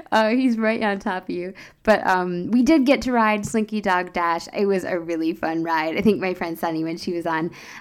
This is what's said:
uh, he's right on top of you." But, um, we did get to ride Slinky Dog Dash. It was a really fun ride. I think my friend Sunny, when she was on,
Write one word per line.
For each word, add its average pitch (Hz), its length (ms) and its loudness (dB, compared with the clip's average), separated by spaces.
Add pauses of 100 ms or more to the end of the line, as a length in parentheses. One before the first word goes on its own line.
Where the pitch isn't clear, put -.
(120)
uh, 220 180 4
he's 247 280 2
right 220 260 0
on 202 160 0
top 190 300 -6
of 175 60 -4
you." 180 180 -8 (300)
But, 208 220 4
um, 180 460 0
we 247 100 4
did 269 240 4
get 247 180 4
to 254 80 -2
ride 214 340 2
Slinky 214 340 -2
Dog 185 320 0
Dash. 170 420 -2
It 202 120 0
was 190 180 2
a 180 160 -4
really 165 340 -2
fun 165 300 -4
ride. 160 340 -2
I 202 40 0
think 202 180 4
my 185 140 -2
friend 170 240 -8
Sunny, 160 260 -4
when 165 140 -6
she 180 160 -6
was 170 120 -4
on, 160 260 -2 (300)